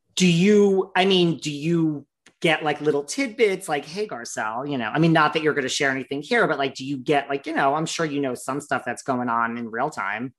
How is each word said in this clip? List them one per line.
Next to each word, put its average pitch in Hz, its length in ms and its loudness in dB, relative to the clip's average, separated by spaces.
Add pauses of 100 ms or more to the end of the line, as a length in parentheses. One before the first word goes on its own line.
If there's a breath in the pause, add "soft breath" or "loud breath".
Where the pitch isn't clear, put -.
(160)
Do 185 120 4
you, 190 680 4
I 185 100 4
mean, 175 340 4
do 151 120 -6
you 156 540 0 (360)
get, 156 220 2
like, 147 160 -2
little 147 240 0
tidbits 214 640 -2
like, 147 180 -4
"Hey, 196 220 -8
Garcelle," 120 640 -6
you 143 80 -4
know, 110 160 -2
I 147 60 0
mean, 165 140 6
not 151 200 4
that 160 80 0
you're 151 120 2
gonna 131 140 -2
share 139 220 0
anything 135 320 -6
here, 208 260 0
but, 147 120 -2
like, 135 160 -2
do 131 100 -10
you 139 120 -6
get, 139 300 0
like, 139 200 -6
you 165 80 -6
know, 143 180 2
I'm 160 120 -2
sure 160 200 -4
you 143 140 -4
know 131 160 -2
some 131 260 -8
stuff 127 240 -4
that's 120 180 -8
going 123 260 -2
on 117 280 0
in 117 140 -8
real 120 180 -2
time. 110 500 -6